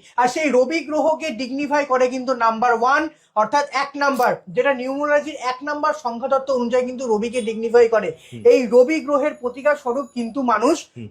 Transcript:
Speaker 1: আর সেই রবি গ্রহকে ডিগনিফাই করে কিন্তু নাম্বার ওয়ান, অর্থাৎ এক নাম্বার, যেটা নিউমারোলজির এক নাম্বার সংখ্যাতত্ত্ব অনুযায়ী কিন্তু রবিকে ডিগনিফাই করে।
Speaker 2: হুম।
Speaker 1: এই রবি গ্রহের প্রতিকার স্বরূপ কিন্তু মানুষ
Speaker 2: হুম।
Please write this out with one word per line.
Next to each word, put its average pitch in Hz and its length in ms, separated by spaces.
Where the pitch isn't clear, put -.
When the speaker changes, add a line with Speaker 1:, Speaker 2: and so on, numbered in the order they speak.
Speaker 1:
আর - 120
সেই 311 220
রবি 254 300
গ্রহকে 302 500
ডিগনিফাই 269 540
করে 254 240
কিন্তু 254 260
নাম্বার 233 480
ওয়ান, 294 260
অর্থাৎ 277 380
এক 277 240
নাম্বার, 254 380
যেটা 254 260
নিউমারোলজির 285 600
এক 247 280
নাম্বার 294 400
সংখ্যাতত্ত্ব 262 520
অনুযায়ী 247 320
কিন্তু 254 200
রবিকে 226 360
ডিগনিফাই 226 460
করে। 202 240
Speaker 2:
হুম। 165 120
Speaker 1:
এই 247 220
রবি 247 340
গ্রহের 269 340
প্রতিকার 262 420
স্বরূপ 233 380
কিন্তু 233 280
মানুষ 240 440
Speaker 2:
হুম। 113 140